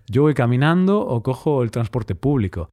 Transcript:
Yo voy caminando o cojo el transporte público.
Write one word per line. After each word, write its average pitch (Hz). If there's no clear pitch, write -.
Yo 120
voy 151
caminando 160
o 120
cojo 131
el 110
transporte 113
público. 104